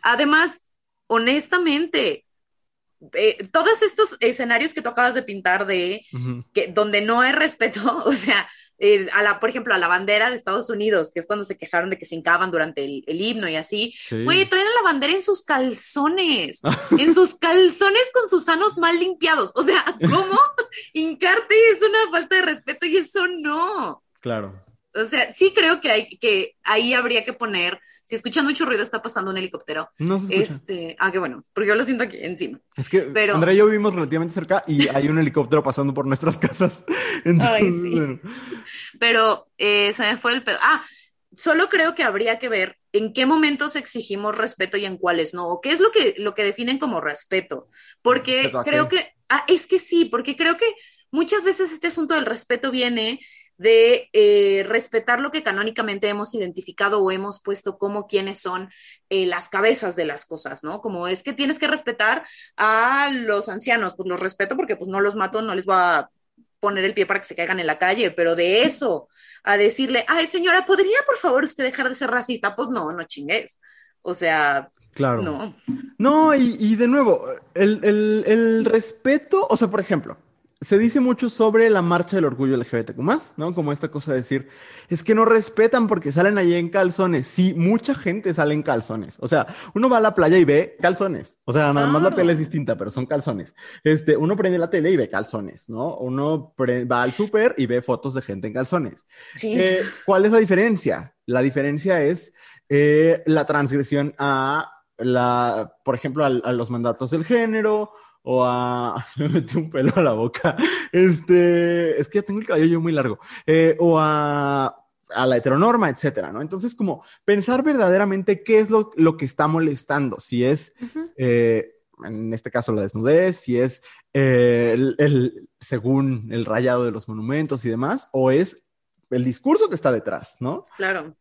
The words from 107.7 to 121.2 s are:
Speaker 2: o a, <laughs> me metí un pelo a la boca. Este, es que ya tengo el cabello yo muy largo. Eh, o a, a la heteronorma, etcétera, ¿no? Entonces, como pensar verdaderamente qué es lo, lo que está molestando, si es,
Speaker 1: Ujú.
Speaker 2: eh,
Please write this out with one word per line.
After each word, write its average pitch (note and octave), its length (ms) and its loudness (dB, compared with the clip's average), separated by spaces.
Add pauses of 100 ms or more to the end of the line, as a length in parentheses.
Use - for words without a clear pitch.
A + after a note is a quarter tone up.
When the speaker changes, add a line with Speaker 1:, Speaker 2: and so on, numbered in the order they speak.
Speaker 2:
o B2+ 240 0
a, B2 640 -4
<laughs> - 40 -18
me D3 140 -2
metí E3 280 -2
un D#3+ 120 -4
pelo C#3 260 0
a F#3 80 4
la C#3 80 4
boca. A#2+ 460 -2 (340)
Este, E3+ 1080 4
es D3 100 -2
que G#3 100 0
ya - 40 -2
tengo G3+ 160 -6
el A3 60 -10
cabello D#3+ 200 2
yo E3 160 2
muy E3 100 -2
largo. B2+ 260 -2 (280)
Eh, D#3+ 340 4
o E3+ 180 4
a, D3 680 0 (440)
a A2+ 160 -2
la C3 120 4
heteronorma, F3 520 2
etcétera, A#2 420 -4
¿no? A2 100 -8
Entonces, F#3+ 340 -8
como F#3+ 280 -4 (200)
pensar A#3+ 400 0
verdaderamente G3 800 2
qué A3 160 4
es G#3+ 100 2
lo, A3 280 2
lo D#3+ 180 4
que D#3 100 -6
está D3+ 220 -2
molestando, D3 720 -2
si A#2+ 240 -4
es, C#3+ 380 0
Speaker 1:
Ujú. D#4 360 -12
Speaker 2:
eh, A#2 580 0 (280)